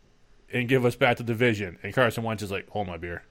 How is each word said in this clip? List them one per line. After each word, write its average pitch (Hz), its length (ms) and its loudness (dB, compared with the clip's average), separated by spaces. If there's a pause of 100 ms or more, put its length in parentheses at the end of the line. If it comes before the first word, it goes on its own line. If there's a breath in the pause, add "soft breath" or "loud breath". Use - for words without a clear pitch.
(520)
and 120 160 -2
give 127 160 4
us 120 100 4
back 120 220 2
the 120 80 -8
division. 110 580 0
And 98 120 -8
Carson 117 280 2
Wentz 110 200 -4
is 98 80 -6
like, 98 180 -6
"Hold 104 180 -4
my 85 120 -8
beer." 85 320 -10